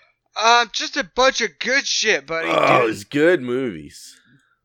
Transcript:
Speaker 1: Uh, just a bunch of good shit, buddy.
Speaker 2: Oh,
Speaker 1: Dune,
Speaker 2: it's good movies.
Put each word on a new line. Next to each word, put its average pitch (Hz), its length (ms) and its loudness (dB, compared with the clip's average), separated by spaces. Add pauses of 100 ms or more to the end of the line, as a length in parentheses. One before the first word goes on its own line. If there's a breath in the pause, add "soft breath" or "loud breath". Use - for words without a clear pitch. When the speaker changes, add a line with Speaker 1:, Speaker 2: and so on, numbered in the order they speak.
(360)
Speaker 1:
Uh, 233 360 2
just 302 260 -8
a 269 60 -2
bunch 254 380 0
of 190 160 -6
good 254 300 -2
shit, 165 400 -2
buddy. 165 220 -6
Speaker 2:
Oh, 143 320 4
Speaker 1:
Dune, 113 100 0
Speaker 2:
it's 104 140 -10
good 151 360 2
movies. 120 800 -6 (460 soft breath)